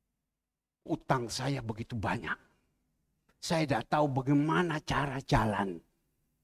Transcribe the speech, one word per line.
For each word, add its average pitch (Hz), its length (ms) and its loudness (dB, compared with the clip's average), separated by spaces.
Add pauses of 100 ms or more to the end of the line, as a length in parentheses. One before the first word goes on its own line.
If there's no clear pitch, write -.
(840)
Utang 123 480 -2
saya 127 320 -2
begitu 113 320 -6
banyak. - 400 -4 (1040)
Saya 165 240 0
tidak 123 240 -2
tahu 151 240 2
bagaimana 151 720 2
cara 139 400 -2
jalan 101 560 0 (640)